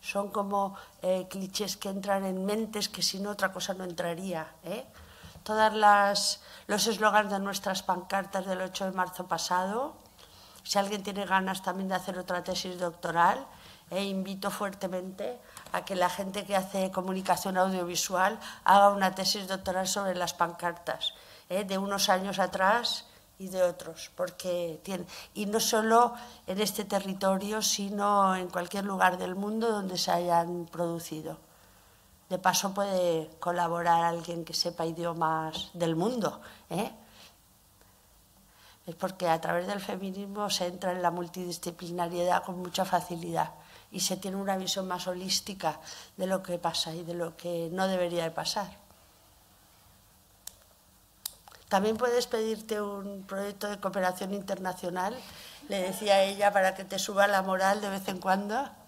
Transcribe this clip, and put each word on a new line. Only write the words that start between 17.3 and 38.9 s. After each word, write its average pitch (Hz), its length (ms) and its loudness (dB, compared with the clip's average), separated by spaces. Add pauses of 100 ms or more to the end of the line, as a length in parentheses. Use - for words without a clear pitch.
audiovisual 185 840 2 (260)
haga 202 240 10
una 190 260 2
tesis 190 320 -2
doctoral 190 400 -2
sobre 196 260 0
las 175 220 -2
pancartas, 170 800 -2 (340)
eh, 190 140 0
de 190 160 -2
unos 196 300 0
años 190 280 2
atrás 196 680 2 (340)
y 190 80 -10
de 185 160 2
otros, 175 520 -4
porque 175 680 -4
tiene, 180 240 -6 (260)
y 208 140 -4
no 208 120 2
solo 226 540 6 (320)
en 185 160 -2
este 208 240 -2
territorio, 196 800 0
sino 202 720 4
en 185 120 -2
cualquier 185 380 -4
lugar 185 320 4
del 180 160 -4
mundo 214 380 0
donde 190 260 -2
se 175 140 2
hayan 170 600 2
producido. 165 680 -4 (880)
De 180 80 -2
paso 190 360 2
puede 180 560 0 (120)
colaborar 170 640 2
alguien 170 400 -2
que 160 80 -12
sepa 170 320 -2
idiomas 160 880 -2
del 165 240 0
mundo, 196 420 0 (300)
¿eh? 185 200 -4 (2000)
Es 165 80 -10